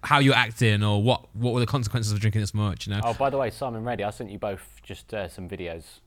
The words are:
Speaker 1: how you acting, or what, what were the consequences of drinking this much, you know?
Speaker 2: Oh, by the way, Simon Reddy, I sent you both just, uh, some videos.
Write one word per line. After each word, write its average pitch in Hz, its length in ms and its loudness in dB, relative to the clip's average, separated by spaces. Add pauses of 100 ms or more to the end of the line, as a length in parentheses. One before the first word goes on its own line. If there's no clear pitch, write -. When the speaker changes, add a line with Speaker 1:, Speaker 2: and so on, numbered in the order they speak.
Speaker 1:
how 151 140 4
you 135 160 6
acting, 113 480 4
or 104 220 2
what, - 320 0
what 117 180 0
were 123 60 2
the 117 80 2
consequences 113 440 0
of 104 80 0
drinking 107 220 2
this 101 140 -4
much, 104 320 -2
you 107 60 -4
know? 104 100 -2
Speaker 2:
Oh, 117 100 0
by 139 160 0
the 135 80 -2
way, 120 140 0
Simon 117 320 -6
Reddy, 120 200 -4
I 104 60 -2
sent 104 220 -10
you 101 80 -10
both 101 420 -8
just, - 320 -14
uh, 98 140 -6
some 90 200 -12
videos. 85 360 -10 (240)